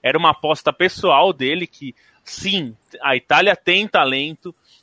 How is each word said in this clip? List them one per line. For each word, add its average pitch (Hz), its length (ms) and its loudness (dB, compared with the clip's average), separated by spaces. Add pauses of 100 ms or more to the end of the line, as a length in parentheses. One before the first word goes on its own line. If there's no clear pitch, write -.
era 135 160 0
uma 165 140 4
aposta 151 380 -2
pessoal 175 640 2
dele 147 340 -4
que, 135 280 -18 (280)
sim, 170 540 -8 (240)
a 139 160 0
Itália 175 400 2
tem 190 320 0
talento, 147 680 -2 (280)